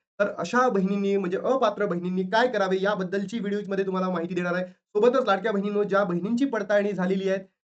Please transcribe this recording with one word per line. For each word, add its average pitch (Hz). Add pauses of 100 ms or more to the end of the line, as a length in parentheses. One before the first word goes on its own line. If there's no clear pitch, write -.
(180)
तर 202
अशा 247
बहिणींनी 196
म्हणजे 185
अपात्र 226
बहिणींनी 180
काय 220
करावे 190
याबद्दलची 196
व्हिडिओमध्ये 196
तुम्हाला 185
माहिती 175
देणार 175
आहे. 180
सोबतच 240
लाडक्या 196
बहिणींनो, 202
ज्या 196
बहिणींची 196
पडताळणी 208
झालेली 190
आहे 190 (120)